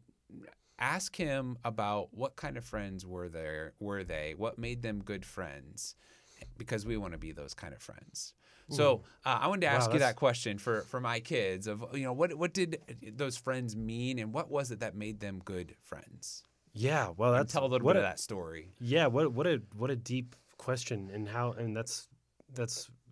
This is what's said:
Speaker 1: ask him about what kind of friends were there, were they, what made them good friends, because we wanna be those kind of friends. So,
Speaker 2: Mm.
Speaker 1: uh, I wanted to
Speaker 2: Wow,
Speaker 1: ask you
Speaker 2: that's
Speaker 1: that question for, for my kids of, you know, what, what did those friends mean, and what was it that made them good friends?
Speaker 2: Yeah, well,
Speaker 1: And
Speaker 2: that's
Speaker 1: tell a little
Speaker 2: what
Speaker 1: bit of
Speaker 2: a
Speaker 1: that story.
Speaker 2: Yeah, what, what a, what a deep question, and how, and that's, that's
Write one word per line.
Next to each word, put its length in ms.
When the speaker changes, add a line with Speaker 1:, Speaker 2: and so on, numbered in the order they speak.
Speaker 1:
ask 380
him 480
about 480
what 240
kind 180
of 80
friends 420
were 220
there, 520
were 260
they, 320
what 200
made 240
them 220
good 220
friends, 720
because 280
we 100
wanna 220
be 160
those 200
kind 200
of 80
friends. 520
So, 300
Speaker 2:
Mm. 20
Speaker 1:
uh, 160
I 60
wanted 140
to 60
Speaker 2:
Wow, 60
Speaker 1:
ask 180
you 80
Speaker 2:
that's 120
Speaker 1:
that 40
question 420
for, 260
for 180
my 180
kids 480
of, 240
you 120
know, 100
what, 220
what 180
did 260
those 180
friends 400
mean, 420
and 160
what 160
was 220
it 80
that 160
made 240
them 240
good 380
friends? 640
Speaker 2:
Yeah, 460
well, 160
Speaker 1:
And 80
Speaker 2:
that's 100
Speaker 1:
tell 140
a 20
little 160
Speaker 2:
what 120
Speaker 1:
bit 40
of 60
Speaker 2:
a 20
Speaker 1:
that 140
story. 580
Speaker 2:
Yeah, 280
what, 260
what 120
a, 160
what 160
a 60
deep 400
question, 560
and 140
how, 240
and 240
that's, 320
that's 360